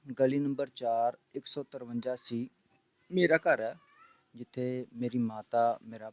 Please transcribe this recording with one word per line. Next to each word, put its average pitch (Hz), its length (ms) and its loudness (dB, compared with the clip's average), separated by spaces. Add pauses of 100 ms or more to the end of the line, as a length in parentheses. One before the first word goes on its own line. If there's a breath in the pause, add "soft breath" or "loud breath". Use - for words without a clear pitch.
(200)
ਗਲੀ 135 180 4
ਨੰਬਰ 139 280 -2 (100)
ਚਾਰ, 117 400 0 (180)
ਇੱਕ 131 120 -8
ਸੌ - 160 -6
ਤਰਵੰਜਾ 123 600 -6
ਸੀ 120 260 -6 (640)
ਮੇਰਾ 180 240 6
ਘਰ 147 240 4
ਹੈ, 113 140 -4 (640)
ਜਿੱਥੇ 127 500 -6 (100)
ਮੇਰੀ 120 220 -2
ਮਾਤਾ, 117 680 2
ਮੇਰਾ 110 260 -14